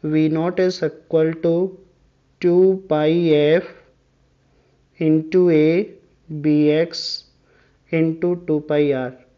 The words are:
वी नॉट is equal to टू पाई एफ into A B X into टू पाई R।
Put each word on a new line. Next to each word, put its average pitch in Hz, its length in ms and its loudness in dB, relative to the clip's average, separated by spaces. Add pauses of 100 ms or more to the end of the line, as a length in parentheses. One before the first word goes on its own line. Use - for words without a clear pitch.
वी 156 260 0
नॉट 170 320 -2
is 185 220 0
equal 160 500 -2 (120)
to 170 80 2 (880)
टू 180 320 4 (160)
पाई 156 400 0
एफ 151 440 2 (1300)
into 160 420 0 (100)
A 156 160 4 (640)
B 151 240 -2 (220)
X 165 260 -4 (880)
into 165 440 -2 (120)
टू 156 120 -2 (100)
पाई 147 220 0
R। 127 200 -4 (260)